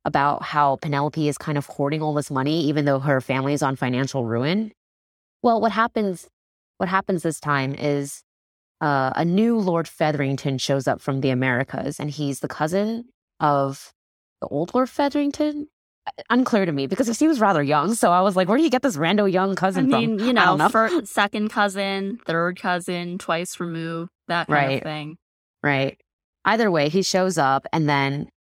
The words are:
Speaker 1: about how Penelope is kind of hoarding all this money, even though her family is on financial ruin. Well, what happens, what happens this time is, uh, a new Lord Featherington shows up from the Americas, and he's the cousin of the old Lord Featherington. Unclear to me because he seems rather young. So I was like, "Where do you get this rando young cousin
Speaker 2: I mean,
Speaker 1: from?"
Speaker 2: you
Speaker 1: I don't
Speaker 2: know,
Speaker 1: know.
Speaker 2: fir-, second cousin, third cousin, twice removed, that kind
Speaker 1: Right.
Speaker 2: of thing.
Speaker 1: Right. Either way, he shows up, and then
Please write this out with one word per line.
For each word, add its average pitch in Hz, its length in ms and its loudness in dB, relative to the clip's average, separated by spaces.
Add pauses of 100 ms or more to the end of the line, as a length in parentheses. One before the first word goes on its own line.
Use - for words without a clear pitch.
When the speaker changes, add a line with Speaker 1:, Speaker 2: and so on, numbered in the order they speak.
Speaker 1:
about 143 400 0
how 143 340 2
Penelope 147 500 -2
is 143 100 -2
kind 147 200 -4
of 143 80 -2
hoarding 147 360 -4
all 151 120 -2
this 147 160 -2
money, 143 360 0
even 151 200 0
though 139 140 2
her 135 220 2
family 135 320 -2
is 143 100 0
on 135 120 0
financial 127 500 -2
ruin. 151 460 -2 (680)
Well, 226 200 2
what 220 100 2
happens, 214 560 -2 (500)
what 185 120 -2
happens 190 340 0
this 160 160 -2
time 139 360 -2
is, 143 460 -4 (600)
uh, 139 340 2
a - 80 0
new 220 340 2
Lord 170 300 0
Featherington 139 720 -2
shows 139 300 -2
up 131 120 0
from 135 220 -4
the 135 80 2
Americas, 131 680 -2
and 147 120 -6
he's 139 300 -6
the 135 80 -4
cousin 208 560 -2 (340)
of 139 540 0 (480)
the - 60 -6
old 156 280 -4
Lord 254 140 2
Featherington. 294 760 -2 (640)
Unclear 233 380 2
to 160 40 0
me 139 140 -2
because 220 220 -2
he 233 80 -2
seems 302 240 2
rather 196 240 4
young. 151 320 2
So 202 160 4
I 180 100 6
was 190 140 2
like, 185 120 2
"Where 214 120 4
do 320 40 4
you 311 60 2
get 247 140 0
this 233 120 0
rando 190 360 2
young 190 240 2
cousin 196 360 0
Speaker 2:
I 269 100 4
mean, 226 180 0
Speaker 1:
from?" 220 60 -2
Speaker 2:
you 254 80 2
Speaker 1:
I 190 120 6
don't 185 140 4
Speaker 2:
know, 160 60 6
Speaker 1:
know. 202 40 4
Speaker 2:
fir-, 226 360 0
second 208 440 -2
cousin, 196 760 -2
third 170 340 -2
cousin, 175 580 -4
twice 175 420 -4
removed, 165 520 -6 (160)
that 170 180 -2
kind 143 220 2
Speaker 1:
Right. 135 100 0
Speaker 2:
of - 60 -8
thing. 151 340 -10 (460)
Speaker 1:
Right. 135 360 0 (440)
Either 220 260 2
way, 156 200 2
he 185 120 2
shows 185 380 0
up, 135 340 2
and 151 160 2
then 139 400 0 (140)